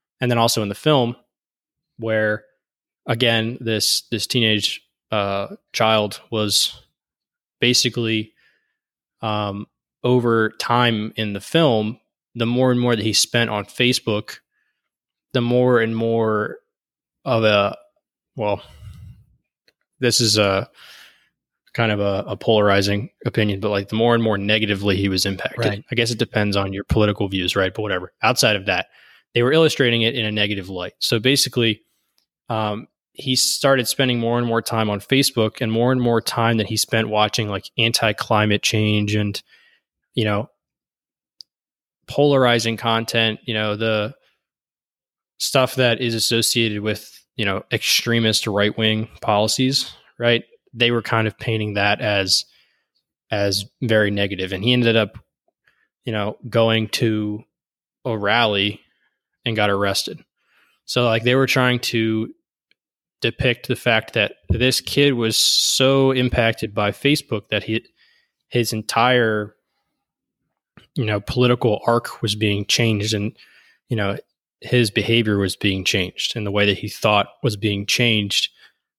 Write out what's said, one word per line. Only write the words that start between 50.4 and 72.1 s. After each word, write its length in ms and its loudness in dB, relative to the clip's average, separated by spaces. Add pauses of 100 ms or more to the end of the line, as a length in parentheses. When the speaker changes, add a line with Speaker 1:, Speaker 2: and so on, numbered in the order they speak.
Speaker 1:
They 180 -4
were 120 0
kind 240 0
of 120 -6
painting 360 -4
that 280 2
as, 420 0 (840)
as 340 -2 (180)
very 280 2
negative. 420 -4
And 100 -6
he 120 4
ended 200 2
up, 240 0 (880)
you 80 -6
know, 240 -4 (120)
going 400 2
to 540 -2 (640)
a 120 -4
rally 640 2 (640)
and 120 -4
got 140 2
arrested. 520 -4 (600)
So, 220 0
like, 180 0
they 100 4
were 120 4
trying 340 2
to 520 -2 (920)
depict 440 -2
the 80 -2
fact 380 0
that 220 0 (160)
this 300 2
kid 340 2
was 220 -2
so 760 2
impacted 640 0
by 160 0
Facebook 580 -2
that 160 -2
he, 200 -4 (640)
his 260 0
entire, 800 0 (1400)
you 120 -2
know, 140 0
political 640 2
arc 340 0